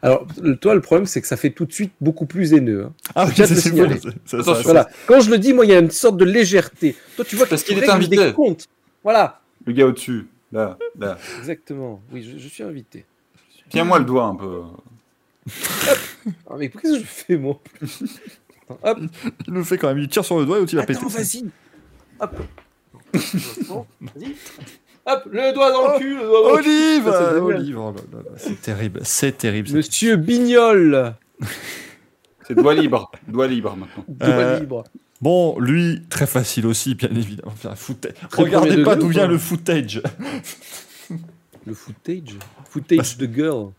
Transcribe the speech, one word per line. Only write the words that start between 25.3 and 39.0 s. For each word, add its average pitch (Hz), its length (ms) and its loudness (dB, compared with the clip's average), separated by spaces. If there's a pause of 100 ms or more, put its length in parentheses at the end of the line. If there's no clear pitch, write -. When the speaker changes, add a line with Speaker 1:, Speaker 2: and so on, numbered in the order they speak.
Speaker 1:
le 262 220 -2
doigt 269 180 2
dans 262 160 2
le 285 80 2
Speaker 2:
Oh, 269 40 2
Speaker 1:
cul, 269 160 -6
le 262 60 -8
doigt 220 220 4
dans 269 140 6
le 311 60 0
cul. 302 60 2
Speaker 2:
Olive, 311 360 4
Speaker 1:
Ça, 202 120 2
c'est 175 60 2
Speaker 2:
euh, 165 160 2
Speaker 1:
génial. 180 220 0
Speaker 2:
Olive, 131 180 -8
oh 107 160 -8
là 98 60 -14 (120)
là 113 120 -16
là, - 120 -18
c'est - 240 -10
terrible, 107 420 -6
c'est - 340 -2
terrible, 107 320 -4
c'est 143 60 -4
Speaker 1:
Monsieur 214 420 0
Bignol. 196 1000 4 (1300)
Speaker 3:
C'est 120 100 -4
doigt 147 200 4
libre, 127 360 0 (160)
doigt 127 200 0
libre 107 280 -4
maintenant. 95 320 -16
Speaker 1:
Doigt 131 220 -4
Speaker 2:
Euh, 127 300 2
Speaker 1:
libre. 131 240 -10 (380)
Speaker 2:
bon, 170 380 2
lui, 165 500 0
très - 180 -2
facile 117 400 -2
aussi, 117 280 -2
bien 127 200 -4
évidemment. 104 380 -8
Enfin, 98 220 -14
footage. - 380 -14 (160)
Speaker 1:
Très - 140 2
Speaker 2:
Regardez 160 280 4
Speaker 1:
premier 160 120 4
Speaker 2:
pas 214 120 6
Speaker 1:
degré, 160 120 2